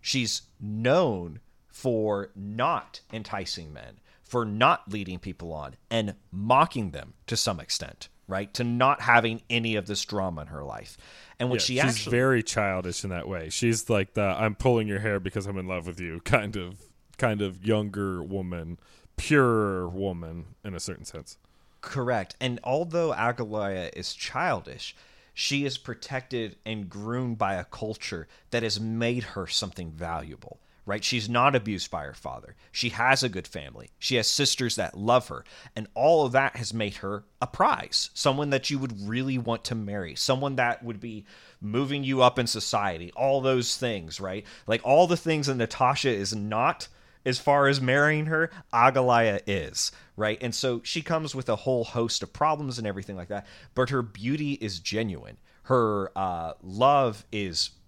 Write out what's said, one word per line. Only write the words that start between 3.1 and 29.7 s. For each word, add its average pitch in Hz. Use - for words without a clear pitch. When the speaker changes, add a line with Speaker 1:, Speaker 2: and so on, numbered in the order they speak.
Speaker 1:
enticing 98
men, 58
for 120
not 110
leading 92
people 85
on, 71
and 110
mocking 113
them 69
to 113
some 92
extent, -
right? 98
To 123
not 120
having 117
any 113
of 101
this 104
drama 92
in 73
her 73
life. 57
And 123
when 120
Speaker 2:
Yeah, -
Speaker 1:
she 127
Speaker 2:
she's 131
Speaker 1:
actually 113
Speaker 2:
very 123
childish 92
in 98
that 87
way. 82
She's 113
like 98
the, 107
"I'm 101
pulling 113
your 101
hair 104
because 95
I'm 98
in 92
love 87
with 90
you" 85
kind 104
of, 92
kind 107
of 92
younger 101
woman, 87
pure 110
woman 87
in 98
a 82
certain -
sense. -
Speaker 1:
Correct. 120
And 123
although 160
Agalea 104
is -
childish, -
she 139
is 131
protected 123
and 107
groomed 113
by 98
a 90
culture -
that 120
has 104
made 113
her 92
something 87